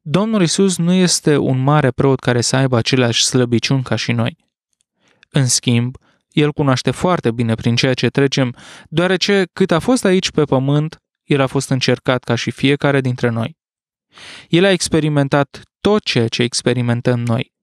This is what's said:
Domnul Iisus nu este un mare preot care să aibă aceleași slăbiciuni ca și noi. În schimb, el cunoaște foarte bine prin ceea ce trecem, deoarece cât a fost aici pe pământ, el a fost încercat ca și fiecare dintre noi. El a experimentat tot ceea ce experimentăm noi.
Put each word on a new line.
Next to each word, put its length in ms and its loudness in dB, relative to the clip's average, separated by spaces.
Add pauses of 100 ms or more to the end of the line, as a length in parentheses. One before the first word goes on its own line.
Domnul 400 0
Iisus 360 2
nu 140 0
este 460 2
un 200 0
mare 340 2
preot 280 0
care 220 0
să 140 -2
aibă 220 2
aceleași 480 0
slăbiciuni 580 0
ca 120 -4
și 160 -4
noi. 260 -2 (920)
În 180 0
schimb, 500 0 (340)
el 200 0
cunoaște 400 -2
foarte 400 0
bine 240 -2
prin 200 -2
ceea 180 0
ce 160 -2
trecem, 460 0 (340)
deoarece 640 0
cât 180 0
a 80 2
fost 260 0
aici 260 0
pe 120 0
pământ, 560 0 (240)
el 180 0
a 60 2
fost 220 -4
încercat 540 0
ca 120 -2
și 160 -4
fiecare 500 0
dintre 280 -2
noi. 280 -6 (920)
El 140 4
a 60 4
experimentat 920 0 (200)
tot 220 2
ceea 240 -2
ce 160 -2
experimentăm 760 -2
noi. 440 -4